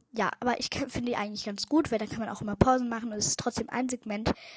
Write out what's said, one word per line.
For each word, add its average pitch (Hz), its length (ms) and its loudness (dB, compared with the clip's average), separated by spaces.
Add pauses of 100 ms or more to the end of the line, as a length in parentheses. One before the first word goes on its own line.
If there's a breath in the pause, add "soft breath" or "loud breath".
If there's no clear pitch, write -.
(140)
ja, 214 260 0
aber 247 200 0
ich - 120 -2
kann, 269 180 -4
finde 247 220 0
die 233 60 -2
eigentlich 208 280 -4
ganz 202 240 -4
gut, 302 220 4
weil 220 80 2
dann - 100 -4
kann 226 120 -6
man 214 80 -4
auch - 120 -6
immer 208 140 -4
Pausen 254 340 6
machen 226 220 -4
und 208 80 -4
es 208 80 4
ist - 120 2
trotzdem - 300 -2
ein 254 180 0
Segment. 226 440 -2 (260 loud breath)